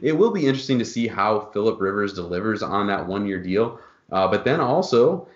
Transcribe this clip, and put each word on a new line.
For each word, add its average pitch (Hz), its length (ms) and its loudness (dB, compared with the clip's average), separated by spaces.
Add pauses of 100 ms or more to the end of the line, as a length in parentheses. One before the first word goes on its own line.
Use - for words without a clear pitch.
it 156 120 0
will 196 180 4
be 180 160 -2
interesting 131 320 0
to 113 60 0
see 117 240 -4
how 101 440 0
Phillip 110 280 0
Rivers 98 340 -2
delivers 92 480 -4
on 101 240 -2
that 98 200 -2
one-year 98 360 -4
deal. 101 380 -2 (300)
Uh, 95 180 2
but 101 160 0
then 147 160 2
also, 143 760 2